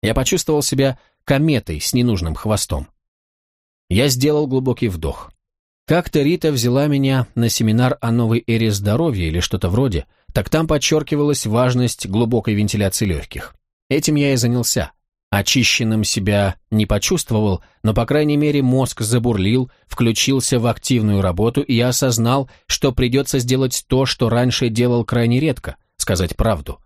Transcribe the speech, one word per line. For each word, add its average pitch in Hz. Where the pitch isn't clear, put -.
Я 107
почувствовал 151
себя 135
кометой 139
с -
ненужным 120
хвостом. 95
Я 113
сделал 147
глубокий 131
вдох. 76
Как-то 156
Рита 160
взяла 127
меня 135
на 117
семинар 120
о 117
новой 117
эре 113
здоровья 104
или 80
что-то 90
вроде, 101
так -
там 160
подчеркивалась 147
важность 123
глубокой 113
вентиляции 104
легких. -
Этим 151
я 143
и 135
занялся. 117
Очищенным 110
себя 101
не 107
почувствовал, 107
но, 107
по 117
крайней 147
мере, 147
мозг 127
забурлил, 117
включился 123
в 117
активную 107
работу, 104
и 135
я 117
осознал, 127
что -
придется 131
сделать 131
то, 131
что 127
раньше 120
делал 120
крайне 120
редко — 143
сказать 92
правду. 101